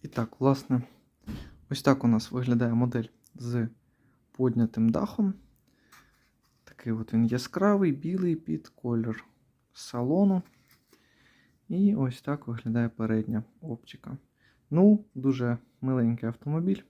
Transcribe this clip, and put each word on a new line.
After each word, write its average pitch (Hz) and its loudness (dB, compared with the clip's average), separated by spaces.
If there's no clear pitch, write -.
І 151 -14
так, - -8
власне, 131 2
ось 135 -6
так 135 2
у 117 4
нас 113 0
виглядає 120 0
модель 120 0
з 120 -4
поднятим 113 2
дахом. 202 0
Такий - -8
от 110 -6
він 113 4
яскравий, 180 2
білий 165 -2
під 156 -8
колір 113 -4
салону. 180 0
І 202 2
ось 131 -2
так 143 -6
виглядає 117 -2
передня 110 -2
оптика. - -14
Ну, 208 6
дуже 127 0
миленький 120 0
автомобіль. 165 -4